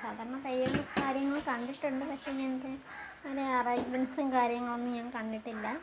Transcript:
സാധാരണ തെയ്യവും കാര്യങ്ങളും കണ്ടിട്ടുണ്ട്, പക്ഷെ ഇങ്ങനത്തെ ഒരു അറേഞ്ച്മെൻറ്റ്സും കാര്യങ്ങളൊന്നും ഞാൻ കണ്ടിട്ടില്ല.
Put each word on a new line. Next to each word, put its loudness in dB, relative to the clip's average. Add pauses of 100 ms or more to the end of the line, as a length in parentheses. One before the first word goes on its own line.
സാധാരണ -4
തെയ്യവും 2 (140)
കാര്യങ്ങളും 2
കണ്ടിട്ടുണ്ട്, 0
പക്ഷെ -4
ഇങ്ങനത്തെ -2 (560)
ഒരു 0 (140)
അറേഞ്ച്മെൻറ്റ്സും 2
കാര്യങ്ങളൊന്നും 2
ഞാൻ -4
കണ്ടിട്ടില്ല. -4 (160)